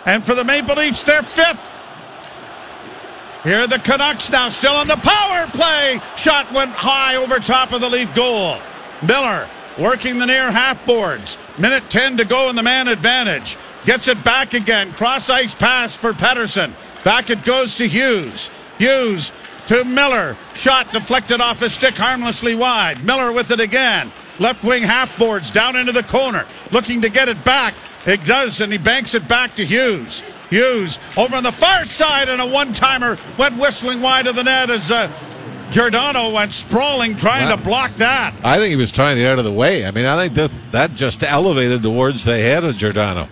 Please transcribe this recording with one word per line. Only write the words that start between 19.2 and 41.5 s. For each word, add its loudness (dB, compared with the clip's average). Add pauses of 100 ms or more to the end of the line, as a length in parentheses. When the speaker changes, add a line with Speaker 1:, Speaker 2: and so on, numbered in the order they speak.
Speaker 1:
to 4
Miller. 0 (180)
Shot 2
deflected 0
off 0
his 0
stick 2
harmlessly -2
wide. 0
Miller 2
with -2
it 0
again. 0 (300)
Left 0
wing 2
half 0
boards 0
down 2
into 0
the 0
corner. 0 (260)
Looking 0
to 2
get 2
it -6
back. 2 (320)
It 2
does, 2
and -2
he -2
banks 0
it -2
back 0
to -2
Hughes. 0 (260)
Hughes 0 (160)
over 2
on -2
the 0
far 2
side, 0
and -2
a -2
one-timer 0 (180)
went 0
whistling -2
wide 2
of -2
the -2
net 2
as, -2
uh, 0 (600)
Giordano 2
went -2
sprawling 0
trying 2
Speaker 2:
Wow. 2
Speaker 1:
to -10
block -2
that. 2 (120)
Speaker 2:
I 4
think 2
he 0
was 0
trying 2
to 2
get 4
out 2
of 0
the 0
way. 2
I -2
mean, -2
I 2
think -2
that, 0 (180)
that 0
just -2
elevated 2